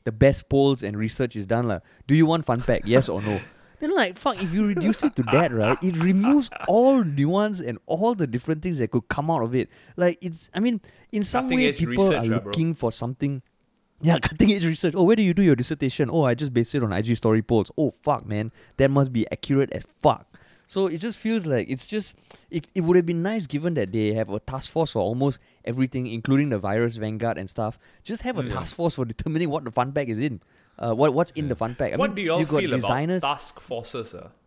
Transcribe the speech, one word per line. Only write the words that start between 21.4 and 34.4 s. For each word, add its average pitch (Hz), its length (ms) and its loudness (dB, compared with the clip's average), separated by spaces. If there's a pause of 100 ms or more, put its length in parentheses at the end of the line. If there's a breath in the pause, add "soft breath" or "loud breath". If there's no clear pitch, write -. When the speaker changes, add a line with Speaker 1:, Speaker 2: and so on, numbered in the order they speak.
Speaker 1:
like 127 240 0
it's 131 160 -6
just, 208 300 -8 (340 soft breath)
it, 160 240 -6
it 190 80 -2
would 170 140 4
have 180 100 6
been 170 160 -2
nice 196 260 -4
given 160 260 -2
that 101 180 -2
they 107 220 0
have 110 160 -2
a 104 100 -6
task 135 320 -10
force 160 220 -2
for 117 80 -2
almost 127 380 0 (260 soft breath)
everything, 127 420 -2
including 135 420 0
the 113 80 -2
virus 110 380 -2
vanguard 107 420 -4
and 95 120 -10
stuff. 113 280 -6 (240 soft breath)
Just 220 220 -10
have 247 160 -4
a 135 40 -4
Speaker 2:
Mm. 120 100 -6
Speaker 1:
task 135 240 -8
force 170 180 -2
for 131 80 -4
determining 156 460 -4
what 143 160 -6
the 113 60 -8
fun 127 200 -2
pack 143 160 -2
is 110 120 -2
in. 127 200 -2 (400 soft breath)
Uh, 117 160 -2
what, 139 180 4
what's 165 180 0
in 151 180 -4
the 123 60 -2
fun 120 200 -6
pack. - 180 -4
I - 40 -2
Speaker 2:
What 190 140 0
Speaker 1:
mean, 196 40 -10
Speaker 2:
do 202 80 -6
you 160 80 -2
all 170 80 2
Speaker 1:
you 160 80 0
got 143 140 0
Speaker 2:
feel 143 100 -2
Speaker 1:
designers. 139 500 0
Speaker 2:
about 143 160 -2
task - 220 -18
forces? 117 560 -10
Uh? 85 140 -16 (180)